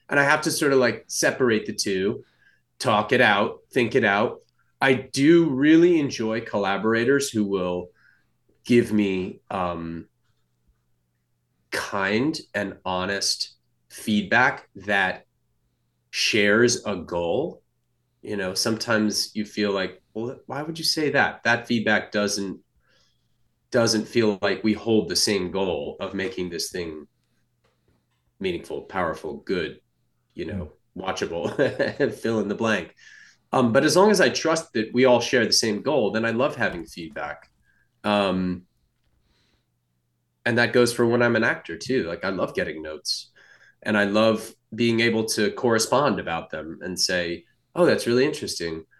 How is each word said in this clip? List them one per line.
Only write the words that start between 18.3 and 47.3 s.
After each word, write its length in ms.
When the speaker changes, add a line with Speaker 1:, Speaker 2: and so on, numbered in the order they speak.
Speaker 1:
know, 160
sometimes 840
you 100
feel 260
like, 300
"Well, 340
why 160
would 140
you 80
say 260
that?" 320
That 240
feedback 440
doesn't, 480
doesn't 360
feel 340
like 220
we 100
hold 360
the 60
same 360
goal 480
of 140
making 360
this 220
thing 360
meaningful, 440
powerful, 640
good, 340
you 120
know, 260
Speaker 2:
Hmm. 60
Speaker 1:
watchable, 1120
<laughs> 80
fill 180
in 80
the 80
blank. 380
Um, 180
but 140
as 100
long 160
as 100
I 80
trust 440
that 200
we 120
all 160
share 240
the 80
same 280
goal, 300
then 140
I 60
love 240
having 300
feedback. 640
Um, 600
and 120
that 160
goes 200
for 120
when 160
I'm 140
an 80
actor 340
too. 280
Like, 180
I 60
love 260
getting 260
notes, 500
and 140
I 80
love 480
being 280
able 240
to 260
correspond 680
about 300
them 320
and 180
say, 460